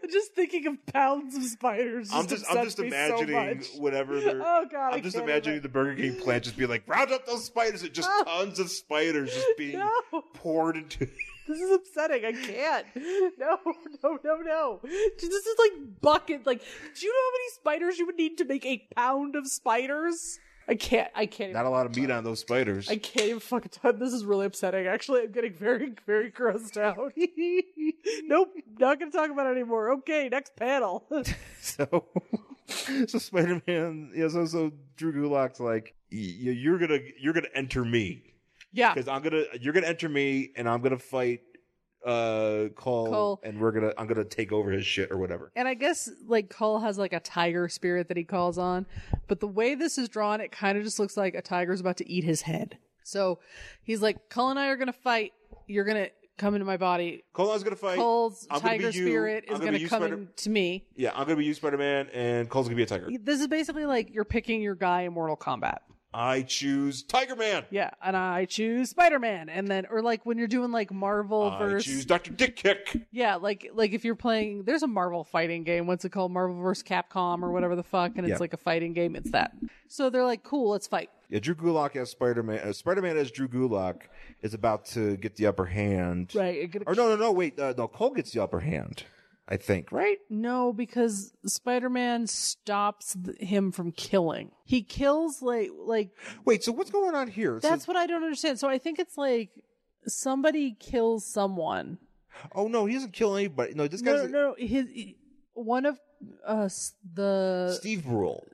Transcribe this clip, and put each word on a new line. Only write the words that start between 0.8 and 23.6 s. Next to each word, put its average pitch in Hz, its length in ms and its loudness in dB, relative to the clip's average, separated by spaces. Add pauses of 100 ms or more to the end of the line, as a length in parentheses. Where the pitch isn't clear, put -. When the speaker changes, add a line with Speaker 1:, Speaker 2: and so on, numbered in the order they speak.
Speaker 1:
pounds 277 500 2
of 269 60 -4
spiders 233 680 -2
Speaker 2:
I'm 165 160 2
Speaker 1:
just 214 200 -4
Speaker 2:
just, - 40 -2
I'm 175 60 4
Speaker 1:
upsets 233 200 0
Speaker 2:
just - 20 -4
Speaker 1:
me 240 120 -2
so 139 60 -2 (220)
Speaker 2:
imagining 139 400 0
Speaker 1:
much. 135 180 -10
Speaker 2:
whatever 139 420 0
they're, - 240 2
Speaker 1:
Oh 330 300 4
God, 269 220 -2
Speaker 2:
I'm - 0 -
Speaker 1:
I 294 60 -2
Speaker 2:
just 185 140 -6
Speaker 1:
can't - 140 -2
Speaker 2:
imagining 151 300 0
Speaker 1:
even. 147 40 -8
Speaker 2:
the 143 60 -8
Burger 135 260 0
King 127 240 -2
plant 120 260 0
just 117 120 -8
be 131 80 0
like, 117 240 -2
"Round 240 240 2
up 262 140 -2
those 240 180 -4
spiders." 220 380 -2
It 160 100 -8
just 170 180 -2
Speaker 1:
Oh. 208 140 4
Speaker 2:
tons 175 340 -2
of 180 120 -2
spiders 151 640 0
just 523 120 0 (120)
being 294 200 -4
Speaker 1:
No. 415 440 0 (100)
Speaker 2:
poured 160 460 0
into 147 280 -6 (200)
<laughs> - 220 -16
Speaker 1:
This 311 120 -4
is 370 100 -2
upsetting. 311 540 2
I 226 80 -2
can't. 254 540 -2 (520)
No, 320 200 2 (440)
no, 294 220 0
no, 311 120 2
no. 311 460 -2
Dude, 381 380 0
this 381 260 -2
is 440 120 0
like 311 420 2
bucket. 294 460 2
Like, 254 160 0 (360)
do - 80 -10
you 427 60 0
know 508 60 4
how 508 160 2
many 494 220 -4
spiders 339 420 0
you 339 80 0
would 359 100 -6
need 320 220 -2
to 339 80 0
make 269 180 -2
a 254 220 -4 (100)
pound 269 400 0
of 277 100 -4
spiders? 277 920 -2 (300)
I 240 80 0
can't. - 400 2
I 214 100 0
can't 202 260 -8
Speaker 2:
Not 117 100 0
Speaker 1:
even 123 40 2
Speaker 2:
a 131 40 2
lot 127 160 2
of 117 100 -4
meat 135 160 0
on 117 100 -2
those 113 160 -4
spiders. 104 500 0
Speaker 1:
I 220 80 0
can't 214 300 0
even 226 140 -2
fucking 226 300 -4 (120)